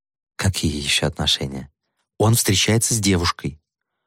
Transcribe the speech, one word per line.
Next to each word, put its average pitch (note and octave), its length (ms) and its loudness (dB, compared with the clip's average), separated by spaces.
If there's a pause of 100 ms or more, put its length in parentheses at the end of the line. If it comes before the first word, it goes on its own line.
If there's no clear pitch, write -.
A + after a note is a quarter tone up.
(360)
«Какие E2+ 400 -2
ещё D2 300 -2
отношения?» C#2 680 -4 (460)
«Он G#2+ 160 4
встречается A2+ 640 2
с A2+ 40 -2
девушкой». E2+ 640 0 (460)